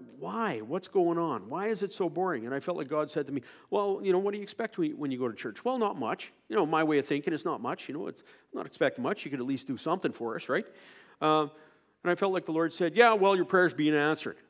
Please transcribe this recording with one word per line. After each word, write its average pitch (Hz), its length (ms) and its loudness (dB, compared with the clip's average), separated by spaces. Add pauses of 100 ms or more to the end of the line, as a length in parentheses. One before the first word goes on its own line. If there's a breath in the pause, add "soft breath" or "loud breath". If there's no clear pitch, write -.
(180)
why? 190 420 -4
What's 139 280 -8
going 170 300 2
on? 120 320 -4
Why 180 160 -4
is 220 160 -2
it 196 100 -6
so 170 160 -2
boring?" 160 380 -4
And 131 80 -4
I 139 60 -2
felt 175 180 -4
like 151 100 -6
God 151 220 -2
said 147 160 -4
to 135 60 -10
me, 139 100 -4 (260 loud breath)
"Well, 202 340 0
you 196 80 0
know, 180 80 6
what 202 140 0
do 208 60 -6
you 208 40 -8
expect 220 360 -8
when, 156 140 0
when 143 180 -4
you 127 80 -4
go 127 100 0
to 110 60 -6
church?" 107 280 -10
"Well, 254 140 0
not 208 220 0
much. 123 340 -4 (160)
You 220 80 -2
know, 196 80 4
my 156 180 2
way 156 160 4
of 135 60 2
thinking 147 300 0
is 147 100 -6
not 147 160 -2
much. 123 280 -6
You 131 60 -8
know, 165 120 -8
it's, - 160 -12
I'm - 360 -16
not 98 80 -8
expecting 135 360 0
much. 151 240 -2
You 151 40 -8
could 135 100 -4
at 123 60 -4
least 131 200 -4
do 131 100 -4
something 160 360 -2
for 113 220 -6
us, - 140 -10
right?" 147 160 0 (560 loud breath)
Um, 156 300 2 (520 loud breath)
and 180 80 0
I 175 40 4
felt 190 180 0
like 185 140 -2
the 165 60 -4
Lord 160 200 2
said, 170 220 0
"Yeah, 226 180 8
well, 196 240 6
your 180 80 4
prayer's 180 300 4
being 151 200 4
answered." 147 440 2 (120)